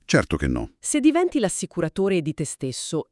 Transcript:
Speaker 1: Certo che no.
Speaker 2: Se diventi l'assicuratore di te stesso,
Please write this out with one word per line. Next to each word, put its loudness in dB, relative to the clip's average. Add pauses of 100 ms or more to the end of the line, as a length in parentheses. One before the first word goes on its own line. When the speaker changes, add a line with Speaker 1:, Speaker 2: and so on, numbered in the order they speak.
Speaker 1:
Certo 2
che 0
no. -2
Speaker 2:
Se 0
diventi 4
l'assicuratore -2
di -4
te -4
stesso, -6